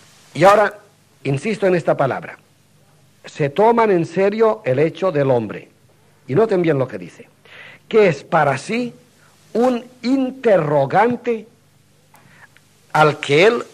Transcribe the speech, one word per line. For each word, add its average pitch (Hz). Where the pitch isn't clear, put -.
Y 147
ahora, 202
insisto 185
en 180
esta 160
palabra, 110
se 139
toman 220
en 170
serio 214
el 127
hecho 165
del 143
hombre. 107
Y 131
noten 202
bien 160
lo 131
que 104
dice, -
que 214
es 147
para 139
sí 233
un 240
interrogante 220
al 151
que 156
él 240